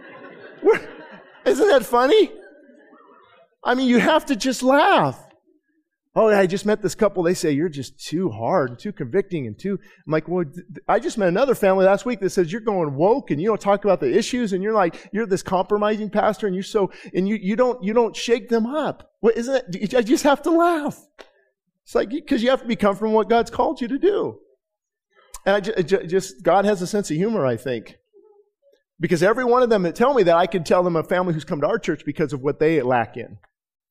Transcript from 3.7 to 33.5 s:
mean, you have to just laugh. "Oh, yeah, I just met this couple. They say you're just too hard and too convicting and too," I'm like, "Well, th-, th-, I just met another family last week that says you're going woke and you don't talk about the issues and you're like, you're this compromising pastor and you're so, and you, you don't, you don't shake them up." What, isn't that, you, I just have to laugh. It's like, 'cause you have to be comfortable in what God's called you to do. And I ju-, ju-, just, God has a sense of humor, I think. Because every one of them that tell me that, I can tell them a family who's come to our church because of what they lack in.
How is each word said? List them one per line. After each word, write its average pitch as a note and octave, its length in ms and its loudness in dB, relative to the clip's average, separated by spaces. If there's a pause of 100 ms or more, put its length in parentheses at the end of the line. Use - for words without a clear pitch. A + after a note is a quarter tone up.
mean, C4 140 0
you A#3+ 100 4
have D4+ 280 2
to C#4 100 -2
just B3+ 260 -4
laugh. C4 560 4 (960)
"Oh, A3 140 4
yeah, G#3 100 4
I G3 80 4
just F#3+ 200 -4
met G#3 160 0
this F3+ 120 -4
couple. G3 280 0
They E3+ 100 2
say E3 200 -2
you're D#3 180 -2
just C#3 280 -12
too F3 300 -4
hard B2 420 -2
and B2 80 -16
too G#3 140 -10
convicting D#3 540 -6
and G#2 120 -12
too," F#3+ 200 -6 (280)
I'm D3 60 -6
like, D#3 160 -2
"Well, F3+ 160 -4
th-, D3 220 -16
th-, - 200 -20
I - 120 2
just C#4 180 -8
met G3 120 0
another A3+ 260 2
family F#3+ 320 2
last F#3+ 180 2
week B3 160 -6
that F#3+ 80 0
says F3 240 -2
you're A#3 80 -6
going F#3 340 -2
woke G3+ 360 0
and D3 100 -2
you G3+ 80 -2
don't G#3+ 120 0
talk G3+ 260 0
about F#3 140 2
the C3+ 140 0
issues A3+ 380 -2
and F#3 100 -2
you're G#3+ 120 -2
like, F#3 400 -2
you're A3+ 100 -2
this F#3 180 -2
compromising G#3 680 -2
pastor G#3 360 0
and F#3 80 -2
you're F#3+ 80 -4
so, G3 280 -2 (240)
and F#3 120 0
you, G#3+ 100 -2
you G3 200 -4
don't, B3 260 0
you G3+ 120 -2
don't A#3 200 2
shake - 360 -2
them A3+ 160 0
up." C4 540 -6
What, A3+ 180 2
isn't A#3+ 340 -4
that, G3 200 -6
you, B3 60 0
I B3 40 4
just A#3 220 0
have C#4+ 180 2
to D#4+ 80 -2
laugh. E4 480 0 (880)
It's - 100 -8
like, A3+ 180 -2 (160)
'cause B3+ 140 0
you B3 80 2
have C4 100 2
to B3 80 -12
be A3+ 80 -2
comfortable G#3 360 0
in - 20 4
what G#3+ 160 2
God's A#3 200 2
called C4+ 300 -2
you A#3+ 80 -4
to C4+ 100 -4
do. D#4 420 -2 (1040)
And G3 100 2
I G#3 40 0
ju-, F#3 220 -2
ju-, F3 240 -2
just, F3+ 360 -4
God F#3 220 4
has G3+ 180 0
a F3+ 40 -4
sense G3+ 240 -4
of D3+ 60 -2
humor, F#3+ 300 0
I B2 100 0
think. A#2 400 -8 (1000)
Because E3+ 240 -2
every A3+ 220 2
one B3 180 4
of A#3+ 80 2
them G#3 140 2
that E3 100 -2
tell B3+ 180 2
me A#3 120 4
that, E3+ 120 4
I F3+ 100 4
can F3+ 180 -4
tell F3+ 180 2
them F3 140 0
a D#3 80 0
family F3+ 280 0
who's D#3 120 -6
come D#3+ 160 -6
to C#3+ 60 0
our G#3 120 -2
church - 260 -6
because D3+ 280 -4
of C#3 100 -6
what C#3+ 160 -2
they D#3 240 2
lack A#2+ 340 0
in. G#2+ 220 -14 (520)